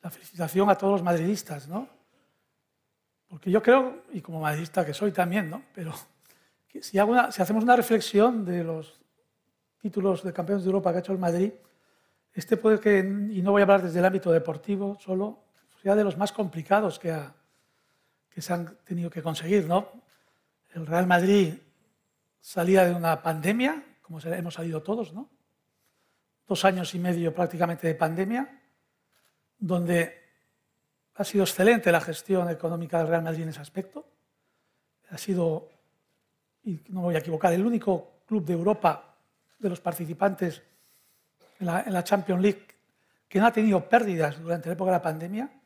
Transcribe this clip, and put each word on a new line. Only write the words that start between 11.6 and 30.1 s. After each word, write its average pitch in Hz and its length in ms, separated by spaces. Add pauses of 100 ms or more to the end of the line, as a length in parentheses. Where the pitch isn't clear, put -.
este - 240
puede 220 220
que, 208 220
y 202 420
no 196 80
voy 202 100
a 202 40
hablar 196 180
desde 175 160
el 175 60
ámbito 185 260
deportivo 190 720
solo, 196 440 (380)
sea 196 140
de 214 80
los 180 120
más 202 140
complicados 185 680
que 175 100
ha, 151 240 (960)
que - 100
se - 120
han 175 320
tenido 170 260
que 160 120
conseguir, 165 440
¿no? 185 220 (840)
El 165 140
Real 170 220
Madrid 180 460 (840)
salía 185 440
de 175 100
una 165 260
pandemia, 196 640 (160)
como 160 200
se-, 165 120
hemos 175 220
salido 165 260
todos, 196 320
¿no? 226 160 (1160)
Dos - 180
años 185 300
y 185 60
medio 170 340
prácticamente 175 520
de 165 80
pandemia, 190 680 (960)
donde 175 640 (960)